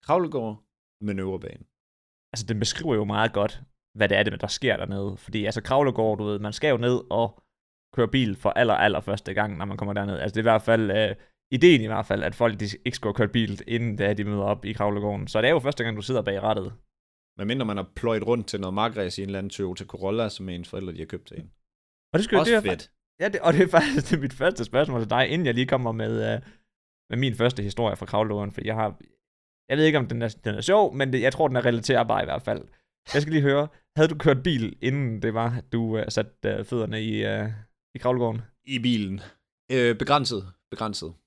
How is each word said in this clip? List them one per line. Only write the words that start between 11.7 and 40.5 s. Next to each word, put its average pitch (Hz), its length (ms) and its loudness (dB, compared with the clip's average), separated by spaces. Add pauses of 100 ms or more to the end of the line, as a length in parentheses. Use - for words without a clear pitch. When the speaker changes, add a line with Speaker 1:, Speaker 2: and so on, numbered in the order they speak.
Speaker 2:
i 110 60 -4
hvert 107 180 -2
fald, 98 180 -2
at 90 120 -2
folk, 113 240 0
de 107 60 -4 (200)
ikke 123 120 -4
skulle 101 200 -4
have 107 100 4
kørt - 40 -4
bil, 107 360 0
inden 117 280 -2
da 101 180 2
de 104 100 -2
møder 101 200 -2
op 104 220 -2
i 107 80 -6
Kravlegården. 101 540 -2
Så 110 140 0
det 120 60 4
er - 40 6
jo 160 80 4
første 131 240 -2
gang, 113 140 -4
du 104 40 -10
sidder 117 200 -2
bag 98 220 -2
rattet. 104 300 -2 (640)
Speaker 1:
Medmindre 117 280 -2
man 104 120 -2
har 95 180 -6
pløjet 110 320 -2
rundt 117 200 0
til 101 140 -6
noget 95 120 -6
markræs 104 440 -2
i 98 40 -8
en 98 60 -6
eller 98 120 -4
anden 98 100 -6
Toyota 92 360 -6
Corolla, 101 440 -4
som 95 200 -10
ens 87 200 -10
forældre, 92 240 -10
de 82 60 -12
har 80 60 -8
købt - 220 -12
til - 120 -14
en. 82 120 -18 (640)
Speaker 2:
Og 160 60 2
det 208 40 0
skal 220 140 2
Speaker 1:
Også 180 140 4
Speaker 2:
det 226 60 6
er 208 40 4
Speaker 1:
fedt. 90 220 -4
Speaker 2:
fa-, - 360 -20
ja, 196 100 0
det, 196 120 -4
og 165 120 6
det 160 80 6
er 185 120 8
<laughs> 165 60 10
faktisk 160 400 2
mit 135 140 -4
første 135 320 0
spørgsmål 127 360 0
til 107 80 -4
dig, 123 200 4
inden 170 160 0
jeg 120 80 2
lige 127 140 2
kommer 127 240 0
med, 110 440 -2
øh, - 60 -6 (680)
med - 80 -2
min 127 180 2
første 117 280 2
historie 101 320 -2
fra 101 100 -10
Kravlegården, 104 460 0
for - 140 -10
jeg 110 100 -2
har, 110 220 -2 (720)
jeg 135 80 2
ved 156 80 6
ikke, 156 120 6
om 127 100 0
den 117 140 -4
er, 110 220 -4
den 104 120 -2
er 107 60 -6
sjov, 190 340 4
men 135 180 0
det, 127 80 0
jeg 131 120 4
tror, 156 140 2
den 131 100 0
er 120 80 0
relaterbar 117 560 2
i - 40 -2
hvert - 160 -4
fald. - 200 -4 (520)
Jeg 143 80 4
skal 151 120 -4
lige 151 80 4
høre, 143 260 2 (300)
havde 156 120 6
du 160 80 -4
kørt 139 260 4
bil, 123 380 -2
inden 123 400 -2
det 110 120 -2
var, 117 240 -2
at - 140 -10
du, 113 260 0
øh, 107 120 -2
satte, - 400 -4
øh, 104 160 -4
fødderne 110 380 -4
i, 107 220 -2
øh, 107 240 -4 (460)
i - 20 -12
Kravlegården? 120 440 0 (240)
Speaker 1:
I 135 140 -4
bilen. 104 420 0 (500)
Øh, 120 260 4
begrænset. 120 540 0 (200)